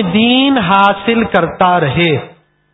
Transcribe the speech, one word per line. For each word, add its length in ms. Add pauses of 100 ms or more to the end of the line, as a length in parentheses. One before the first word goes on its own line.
(120)
دین 460 (100)
حاصل 640
کرتا 480
رہے۔ 320 (600)